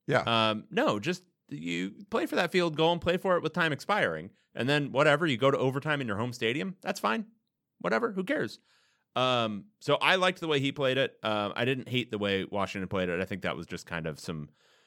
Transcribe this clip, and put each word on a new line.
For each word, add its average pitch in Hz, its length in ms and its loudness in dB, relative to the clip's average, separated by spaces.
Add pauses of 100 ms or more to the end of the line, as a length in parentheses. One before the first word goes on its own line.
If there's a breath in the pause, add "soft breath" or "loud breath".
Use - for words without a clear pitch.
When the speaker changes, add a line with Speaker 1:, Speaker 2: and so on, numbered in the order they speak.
Speaker 1:
Yeah. 131 140 2
Speaker 2:
Um, 110 500 2
no, 175 280 2
just 170 240 -4 (260)
you 151 440 -4 (160)
play 233 160 -2
for - 100 -6
that 185 160 0
field 175 240 2
goal 160 160 4
and 175 100 0
play 180 160 2
for 185 180 0
it 170 80 0
with 156 100 -4
time 165 200 2
expiring. 101 560 -2 (260)
And 120 120 -2
then 143 240 2
whatever, 147 360 4
you 131 100 2
go 135 140 4
to 135 60 4
overtime 139 440 0
in 127 60 -6
your 101 100 -2
home 120 160 -2
stadium, 143 480 -2
that's - 180 -6
fine. 214 260 -2 (560)
Whatever, 226 300 0
who 190 120 -4
cares? 226 360 -4 (560)
Um, 120 500 0 (140)
so 143 160 0
I 156 200 4
liked 185 240 2
the 170 80 -6
way 151 120 2
he 139 120 0
played 131 260 0
it. 135 260 0
Um, 104 320 0
I 120 100 0
didn't 127 240 -2
hate 123 220 -2
the 110 80 0
way 98 260 2
Washington 98 420 -4
played 92 220 0
it. 87 100 0
I 92 60 -2
think 92 160 -6
that 80 160 -4
was 82 80 -10
just - 220 -12
kind 82 200 -6
of 76 120 -6
some 78 300 -8 (380 soft breath)